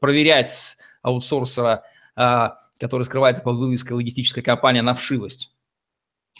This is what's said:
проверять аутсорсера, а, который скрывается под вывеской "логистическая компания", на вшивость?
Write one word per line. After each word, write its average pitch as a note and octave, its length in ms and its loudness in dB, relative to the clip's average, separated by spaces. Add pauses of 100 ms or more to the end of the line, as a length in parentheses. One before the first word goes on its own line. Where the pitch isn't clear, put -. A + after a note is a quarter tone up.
проверять C#3+ 760 2 (260)
аутсорсера, B2 800 -2 (320)
а, B2 440 2 (200)
который B2+ 260 -4
скрывается B2+ 380 2
под A#2+ 140 -2
вывеской B2 400 -4
"логистическая B2 460 -4
компания", B2 400 2
на A#2+ 100 0
вшивость? B2 600 -6 (880)